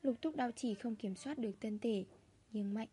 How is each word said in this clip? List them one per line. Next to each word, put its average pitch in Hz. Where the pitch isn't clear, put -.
Lục 254
Túc 311
đao 247
trì 233
không 220
kiểm 196
soát 285
được 220
thân 214
thể, 208
nghiêng 202
mạnh. 220